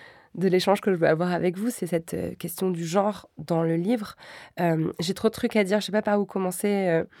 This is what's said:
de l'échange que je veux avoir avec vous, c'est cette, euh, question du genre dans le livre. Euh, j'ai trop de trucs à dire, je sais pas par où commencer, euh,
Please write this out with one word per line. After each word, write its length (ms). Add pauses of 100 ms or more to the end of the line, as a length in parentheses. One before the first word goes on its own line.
(360)
de 120
l'échange 340
que 100
je 60
veux 100
avoir 240
avec 280
vous, 100
c'est 160
cette, 300
euh, 180
question 380
du 160
genre 500
dans 240
le 140
livre. 400 (440)
Euh, 400
j'ai 140
trop 140
de 60
trucs 220
à 80
dire, 160
je 60
sais 60
pas 100
par 180
où 60
commencer, 640
euh, 140 (180)